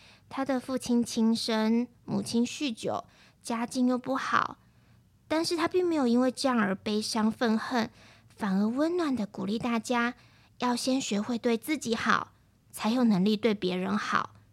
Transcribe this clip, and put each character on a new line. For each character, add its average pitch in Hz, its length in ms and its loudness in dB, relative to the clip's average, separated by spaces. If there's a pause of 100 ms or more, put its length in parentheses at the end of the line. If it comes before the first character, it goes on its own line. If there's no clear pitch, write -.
(280)
他 - 160 -6
的 262 160 -2
父 262 160 -6
亲 240 260 0
轻 226 320 2
生， 226 540 0 (160)
母 - 180 -2
亲 233 220 0
酗 254 300 -4
酒， 107 300 -6 (380)
家 240 240 -4
境 254 200 0
又 254 100 2
不 254 180 -4
好， - 440 -2 (680)
但 320 180 0
是 339 120 -2
他 320 100 0
并 359 180 2
没 339 100 2
有 285 120 2
因 240 140 4
为 254 100 4
这 262 180 -2
样 247 100 2
而 196 160 2
悲 214 260 -2
伤 220 320 0
愤 226 240 0
恨， 233 320 -2 (400)
反 190 300 -2
而 214 100 2
温 302 280 0
暖 302 200 0
地 208 100 -2
鼓 190 200 -8
励 214 120 -2
大 233 200 -2
家 240 360 -2 (440)
要 247 180 0
先 262 240 0
学 214 180 -2
会 226 200 -2
对 233 180 0
自 262 220 -4
己 226 160 -2
好， - 380 0 (380)
才 - 200 -2
有 247 140 4
能 196 200 6
力 214 120 4
对 214 180 2
别 180 200 -2
人 190 220 -2
好。 - 380 -2 (180)